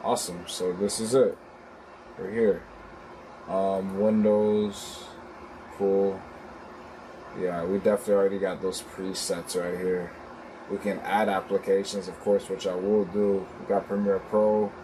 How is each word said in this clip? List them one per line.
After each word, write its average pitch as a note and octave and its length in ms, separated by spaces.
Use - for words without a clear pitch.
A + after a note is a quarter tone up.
Awesome. F2+ 440
So F2+ 260
this G2+ 260
is A2+ 140
it. B2+ 240
We're F#2+ 140
here. G#2+ 320
Um, F#2+ 520
Windows. G#2+ 1040
Cool. G2 420
Yeah, F2 240
we F#2+ 140
definitely G#2 380
already G2 240
got F#2 240
those F#2 180
presets F#2 800
right F2+ 160
here. F#2 340
We G2+ 60
can F#2 220
add G2+ 300
applications, G2 760
of F2+ 140
course, G2+ 280
which F#2+ 160
I F#2 80
will G2 320
do. G2 400
We - 80
got G2 200
Premiere G2+ 320
Pro G#2+ 520